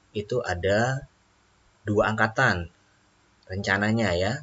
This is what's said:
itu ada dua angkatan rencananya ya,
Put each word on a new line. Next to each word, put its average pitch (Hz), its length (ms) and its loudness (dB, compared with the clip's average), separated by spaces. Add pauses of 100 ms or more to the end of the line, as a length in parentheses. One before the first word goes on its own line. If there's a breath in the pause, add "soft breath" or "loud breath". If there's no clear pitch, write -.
(140)
itu 107 280 -4
ada 101 640 0 (760)
dua 104 320 2
angkatan 110 560 0 (800)
rencananya 101 640 0
ya, 95 180 0 (100)